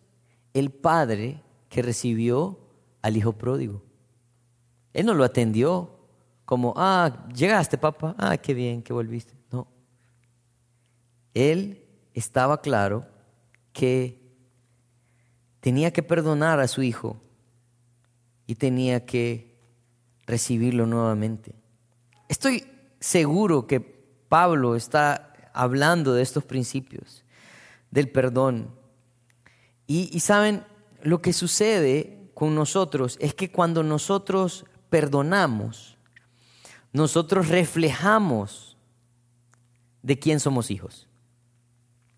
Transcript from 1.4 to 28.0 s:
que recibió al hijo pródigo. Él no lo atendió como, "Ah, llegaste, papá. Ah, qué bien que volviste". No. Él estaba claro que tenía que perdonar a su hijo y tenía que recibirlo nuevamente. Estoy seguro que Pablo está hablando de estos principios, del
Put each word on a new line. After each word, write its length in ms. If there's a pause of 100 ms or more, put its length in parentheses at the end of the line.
que 100
recibió 800 (420)
al 160
hijo 180
pródigo. 500 (1080)
Él 140
no 80
lo 80
atendió 720 (500)
como, 320
"Ah, 560
llegaste, 460
papá. 400
Ah, 200
qué 160
bien 280
que 100
volviste". 420 (180)
No. 160 (1600)
Él 520 (300)
estaba 460
claro 460 (640)
que 480 (1400)
tenía 320
que 100
perdonar 560
a 80
su 160
hijo 380 (1300)
y 100
tenía 500
que 500 (720)
recibirlo 600
nuevamente. 680 (720)
Estoy 380 (320)
seguro 720
que 120
Pablo 920
está 580 (220)
hablando 600
de 80
estos 220
principios, 800 (680)
del 180